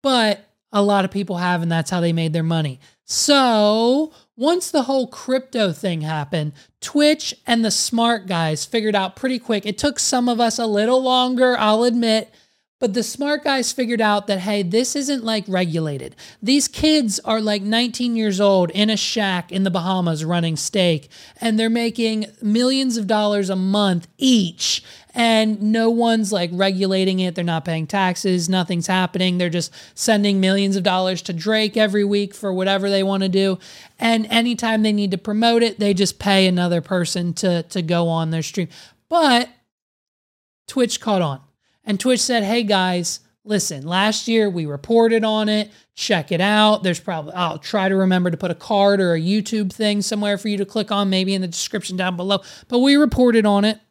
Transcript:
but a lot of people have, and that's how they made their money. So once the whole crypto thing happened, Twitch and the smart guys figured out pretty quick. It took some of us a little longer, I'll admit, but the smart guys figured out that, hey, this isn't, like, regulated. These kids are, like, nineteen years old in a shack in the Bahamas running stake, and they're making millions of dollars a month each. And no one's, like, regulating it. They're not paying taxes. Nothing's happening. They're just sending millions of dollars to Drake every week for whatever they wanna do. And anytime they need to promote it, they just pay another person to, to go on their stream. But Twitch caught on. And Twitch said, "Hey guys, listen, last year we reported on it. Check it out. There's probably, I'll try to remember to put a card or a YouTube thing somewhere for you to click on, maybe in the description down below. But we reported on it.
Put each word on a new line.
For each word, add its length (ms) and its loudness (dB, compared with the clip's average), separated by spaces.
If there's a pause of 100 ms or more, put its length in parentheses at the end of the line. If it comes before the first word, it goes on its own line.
but 420 0 (260)
a 100 0
lot 240 4
of 60 -6
people 260 -4
have, 260 0
and 80 0
that's 180 -2
how 120 -2
they 120 0
made 200 -2
their 100 -2
money. 360 -2 (240)
So 1080 2 (240)
once 320 0
the 140 0
whole 240 0
crypto 640 -2
thing 300 -4
happened, 520 -4 (260)
Twitch 540 0 (140)
and 180 2
the 60 0
smart 560 -2
guys 360 -2
figured 320 -2
out 200 -2
pretty 240 -4
quick. 260 -4
It 140 -6
took 180 -2
some 320 0
of 100 -2
us 200 0
a 80 -2
little 340 2
longer, 560 2
I'll 260 2
admit, 480 0 (480)
but 140 0
the 100 -2
smart 400 -4
guys 300 -2
figured 260 -2
out 280 2
that, 120 -2
hey, 240 -2
this 320 0
isn't, 300 -4
like, 240 -2
regulated. 680 -2 (260)
These 280 2
kids 560 0
are, 160 0
like, 200 0
nineteen 540 -2
years 240 0
old 320 4
in 180 2
a 60 0
shack 560 -4
in 120 0
the 80 0
Bahamas 520 0
running 320 -2
stake, 540 -2 (320)
and 180 0
they're 100 0
making 580 -2 (140)
millions 540 0
of 100 -4
dollars 440 0
a 80 -2
month 500 0 (100)
each. 640 0 (320)
And 480 2
no 280 2
one's, 420 2
like, 220 -2
regulating 680 0
it. 160 -2
They're 80 -4
not 220 -2
paying 200 -4
taxes. 640 0
Nothing's 400 -2
happening. 520 0
They're 100 0
just 240 -4 (200)
sending 460 2
millions 380 2
of 60 -2
dollars 400 0
to 100 -8
Drake 420 -2
every 300 2
week 280 -2
for 200 -6
whatever 360 0
they 140 0
wanna 240 0
do. 320 0 (400)
And 280 0
anytime 560 0
they 100 2
need 180 0
to 60 -2
promote 460 2
it, 160 -2
they 140 2
just 260 0
pay 280 4
another 320 0
person 540 -4
to, 300 0
to 180 -6
go 260 0
on 220 -2
their 140 -2
stream. 260 -6 (400)
But 400 2 (1160)
Twitch 340 -2
caught 220 0
on. 180 -4 (480)
And 100 0
Twitch 200 2
said, 240 0
"Hey 180 0
guys, 580 0 (240)
listen, 400 -4
last 440 -2
year 200 2
we 200 -4
reported 560 2
on 260 0
it. 220 -2 (240)
Check 360 -2
it 80 0
out. 440 4
There's 160 -2
probably, 340 -8
I'll 240 -4
try 320 -2
to 60 2
remember 340 2
to 80 -4
put 140 -4
a 40 -4
card 460 2
or 140 2
a 40 -2
YouTube 540 -2
thing 300 0
somewhere 340 -2
for 120 -6
you 80 -2
to 100 -4
click 240 -4
on, 180 0
maybe 240 0
in 80 -2
the 60 -4
description 500 -8
down 180 -2
below. 260 -2 (260)
But 120 -2
we 160 4
reported 520 4
on 180 4
it. 140 -2 (120)